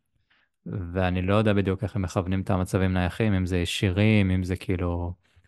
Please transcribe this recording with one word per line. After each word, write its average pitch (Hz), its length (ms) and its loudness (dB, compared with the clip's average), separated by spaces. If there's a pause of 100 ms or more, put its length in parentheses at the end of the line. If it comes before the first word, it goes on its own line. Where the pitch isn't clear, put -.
(680)
ואני 90 560 -2
לא 95 120 2
יודע 107 180 4
בדיוק 95 300 0
איך 98 140 -6
הם 104 60 0
מכוונים 92 380 -2
את 92 100 -4
המצבים 92 440 0
נייחים, 92 400 0
אם 92 120 0
זה 90 120 0
ישירים, 98 720 2
אם 92 140 0
זה 90 120 -2
כאילו, 87 580 -4 (340)